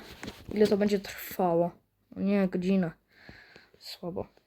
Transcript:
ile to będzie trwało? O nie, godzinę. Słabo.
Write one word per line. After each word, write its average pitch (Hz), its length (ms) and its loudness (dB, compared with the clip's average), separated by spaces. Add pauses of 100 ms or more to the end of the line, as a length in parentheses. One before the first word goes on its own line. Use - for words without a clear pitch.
(540)
ile 208 120 6
to 208 100 4
będzie 202 240 2
trwało? 175 720 0 (460)
O - 40 -8
nie, 101 280 2
godzinę. 185 420 2 (880)
Słabo. - 480 -10 (200)